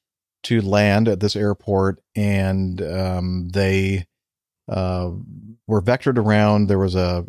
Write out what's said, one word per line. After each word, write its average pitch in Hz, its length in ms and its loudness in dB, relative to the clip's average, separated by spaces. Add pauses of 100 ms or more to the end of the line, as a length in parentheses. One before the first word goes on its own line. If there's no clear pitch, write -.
(440)
to 113 160 0
land 104 480 2
at 95 120 0
this 104 160 -2
airport, 98 640 0 (140)
and, 95 680 0
um, 90 720 -4
they, 95 540 0 (640)
uh, 92 420 -4 (560)
were 107 160 0
vectored 123 360 0
around. 104 500 4
There 98 100 2
was 92 160 0
a, 90 340 0